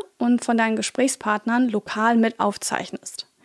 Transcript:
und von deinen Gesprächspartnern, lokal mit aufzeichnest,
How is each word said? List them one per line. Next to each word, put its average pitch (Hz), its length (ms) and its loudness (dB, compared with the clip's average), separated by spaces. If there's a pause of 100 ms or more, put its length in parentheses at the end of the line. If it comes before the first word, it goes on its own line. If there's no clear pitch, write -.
(180)
und 240 260 2
von 233 140 2
deinen 226 180 2
Gesprächspartnern, 233 920 0
lokal 220 480 0
mit 226 200 2
aufzeichnest, - 880 -4 (180)